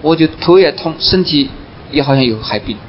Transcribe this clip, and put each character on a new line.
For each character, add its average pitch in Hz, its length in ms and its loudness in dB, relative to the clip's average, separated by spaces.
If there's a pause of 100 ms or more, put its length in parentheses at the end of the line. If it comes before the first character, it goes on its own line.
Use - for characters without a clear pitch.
我 160 140 2
就 160 120 4 (140)
头 175 180 6
也 170 140 4
痛， 165 260 -8
身 185 260 0
体 143 260 -2 (400)
也 143 120 -2
好 139 120 0
像 135 100 2
有 110 160 -2
害 107 180 -6
病 107 180 -8 (120)